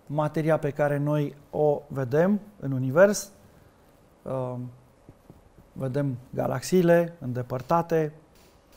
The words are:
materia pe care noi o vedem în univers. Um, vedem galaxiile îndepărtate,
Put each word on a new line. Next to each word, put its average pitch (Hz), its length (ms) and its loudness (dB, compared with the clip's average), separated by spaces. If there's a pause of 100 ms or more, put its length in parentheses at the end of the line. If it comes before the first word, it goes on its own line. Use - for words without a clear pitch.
materia 151 520 0
pe 147 140 -2
care 147 260 0
noi 147 380 -2 (140)
o 151 380 2
vedem 147 520 0 (200)
în 139 120 -4
univers. 135 600 0 (920)
Um, 123 480 -8 (1000)
vedem 135 460 -4 (120)
galaxiile 170 920 2
îndepărtate, 147 920 -2 (640)